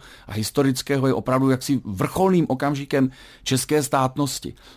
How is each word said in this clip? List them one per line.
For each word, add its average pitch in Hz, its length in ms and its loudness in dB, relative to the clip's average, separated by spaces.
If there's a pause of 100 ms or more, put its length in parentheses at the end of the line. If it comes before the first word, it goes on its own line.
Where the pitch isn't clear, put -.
(280)
a - 60 -12
historického 135 720 0
je 131 60 2
opravdu 131 360 0
jaksi 131 340 0
vrcholným 160 640 0
okamžikem 139 600 0 (340)
české 147 400 0
státnosti. 135 720 -2 (240)